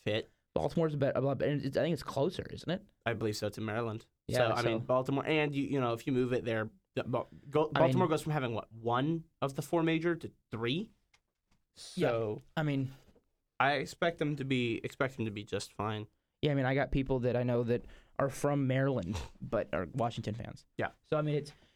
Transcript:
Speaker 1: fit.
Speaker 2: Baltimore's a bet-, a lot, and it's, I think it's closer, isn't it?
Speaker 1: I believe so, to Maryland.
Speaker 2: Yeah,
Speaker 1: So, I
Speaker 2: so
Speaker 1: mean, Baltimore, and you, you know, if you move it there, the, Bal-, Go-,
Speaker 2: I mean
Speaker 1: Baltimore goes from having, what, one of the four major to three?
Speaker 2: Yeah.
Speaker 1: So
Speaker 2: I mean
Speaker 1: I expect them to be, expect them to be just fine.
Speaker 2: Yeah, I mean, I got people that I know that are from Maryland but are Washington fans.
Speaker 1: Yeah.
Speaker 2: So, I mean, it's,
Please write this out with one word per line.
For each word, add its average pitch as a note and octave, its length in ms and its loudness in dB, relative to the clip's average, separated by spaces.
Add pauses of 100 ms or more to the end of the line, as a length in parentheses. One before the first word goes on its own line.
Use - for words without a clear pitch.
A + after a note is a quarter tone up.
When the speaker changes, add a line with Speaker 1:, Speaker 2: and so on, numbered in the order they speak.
Speaker 1:
fit. G#2+ 280 -2 (220)
Speaker 2:
Baltimore's D#3 400 0
a - 20 -2
bet-, C3+ 200 2
a - 40 0
lot, C3+ 220 0
and C#3+ 220 0
it's, C#3 120 -2
I A#2 60 2
think E3 120 0
it's - 80 -4
closer, - 480 -2
isn't - 180 -10
it? F3 140 -4 (240)
Speaker 1:
I A#2 60 0
believe A2 240 -2
so, G#2 120 -2
to G#2 120 -8
Maryland. A2 440 -4 (220)
Speaker 2:
Yeah, B2 120 0
Speaker 1:
So, A#2 160 4
I A#2+ 80 0
Speaker 2:
so A#2+ 60 2
Speaker 1:
mean, A2+ 120 0
Baltimore, C3 460 0
and D3+ 280 2
you, C#3 100 0
you C3+ 160 0
know, A#2+ 120 2
if A#2 160 -4
you C#3 40 2
move B2+ 200 2
it A#2 120 0
there, A2+ 260 0 (260)
the, B2 80 -2
Bal-, A#2+ 240 -2 (220)
Go-, D3+ 240 2
Speaker 2:
I D3 60 2
mean - 60 8
Speaker 1:
Baltimore F3 220 4
goes D3+ 140 2
from D#3 100 -2
having, C3 220 0
what, - 180 -4
one B2 520 0 (160)
of C3+ 140 -2
the D3 80 -4
four E3 220 2
major E3 320 2
to E3 140 -10 (200)
three? B2+ 400 -2 (1040)
Speaker 2:
Yeah. D#3+ 140 2
Speaker 1:
So A2+ 340 -2 (140)
Speaker 2:
I D#3 80 0
mean C#3 260 0 (720)
Speaker 1:
I C#3 140 4
expect E3+ 440 -2
them D3+ 180 0
to C3+ 80 -4
be, B2 380 0
expect C3 340 -4
them A#2 80 -2
to A2 60 -4
be G#2 140 -8
just - 280 -6
fine. G#2+ 340 -4 (360)
Speaker 2:
Yeah, D3 100 4
I - 20 2
mean, C3+ 120 2
I C3+ 80 2
got C#3 160 0
people C3+ 300 2
that A#2 160 2
I B2 80 2
know B2 200 2
that A#2 200 0 (340)
are C#3 100 2
from C#3+ 380 0
Maryland C3 500 0 (240)
but A#2 320 -2
are E2+ 220 -2
Washington A#2 400 -2
fans. - 300 -10 (120)
Speaker 1:
Yeah. A2+ 120 -2 (220)
Speaker 2:
So, D#3 60 2
I D3+ 60 2
mean, D3+ 140 0
it's, D3 160 -4 (240)